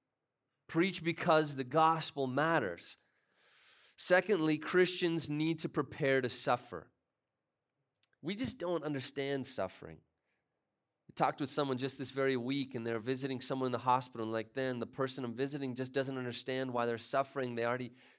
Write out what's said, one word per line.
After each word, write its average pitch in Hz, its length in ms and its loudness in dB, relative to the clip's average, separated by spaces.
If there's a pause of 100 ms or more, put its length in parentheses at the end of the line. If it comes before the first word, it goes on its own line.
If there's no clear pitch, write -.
(680)
preach 170 360 0
because 156 520 2
the 135 80 -2
gospel 151 640 2
matters." 127 680 0 (1000)
Secondly, 180 600 4
Christians 170 720 2
need 156 300 0
to 156 100 -4
prepare 135 520 0
to 123 80 0
suffer. - 640 -2 (1300)
We 180 140 -4
just 226 220 -4
don't 170 260 -2
understand 139 640 -2
suffering. 90 540 -6 (1080)
I - 40 -20
talked 147 280 0
with 143 80 -2
someone 139 280 0
just 135 200 -4
this 123 140 -6
very 135 260 2
week, 135 380 -4
and 117 100 -6
they're 117 140 0
visiting 131 420 -2
someone 131 240 -2
in 127 60 0
the 120 80 0
hospital, 123 440 2
and 110 80 -2
like, 110 220 -2
then 131 260 -2
the 113 80 -4
person 131 380 -4
I'm 117 80 -4
visiting 135 420 -4
just 127 160 -4
doesn't 135 260 -2
understand 131 540 -4
why 120 140 0
they're 117 120 0
suffering. 135 580 -2
They 117 100 0
already 120 260 -2 (280)